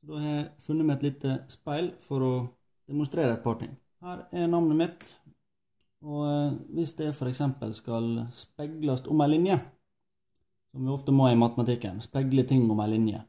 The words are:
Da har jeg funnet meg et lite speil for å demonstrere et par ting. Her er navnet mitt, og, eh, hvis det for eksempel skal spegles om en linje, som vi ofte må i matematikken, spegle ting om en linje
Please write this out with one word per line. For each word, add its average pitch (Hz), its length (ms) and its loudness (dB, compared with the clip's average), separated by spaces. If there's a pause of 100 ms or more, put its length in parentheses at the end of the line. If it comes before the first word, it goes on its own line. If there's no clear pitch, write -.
Da 151 140 -8
har 151 80 -4
jeg 147 160 -2 (220)
funnet 156 200 2
meg 143 100 4
et 139 120 -2
lite 135 240 -2 (180)
speil 160 380 -6 (160)
for 135 180 -2
å 127 100 2 (540)
demonstrere 143 480 0
et - 80 -10
par 113 160 0
ting. - 140 -10 (260)
Her 180 220 -14 (100)
er 175 160 0
navnet 165 320 4
mitt, 175 240 -2 (1000)
og, 147 280 -6
eh, 147 260 0 (220)
hvis 160 180 -2
det 156 220 -4
for 127 100 -4
eksempel 127 480 -4
skal 117 560 -4
spegles 147 760 -4
om 151 140 4
en 143 100 4
linje, 170 260 4 (1120)
som 131 140 -6
vi 135 80 -2
ofte 139 180 -2
må 135 200 8
i 120 40 6
matematikken, 117 680 2
spegle 135 460 0
ting 127 240 4
om 107 80 0
en 107 120 -2
linje 110 380 0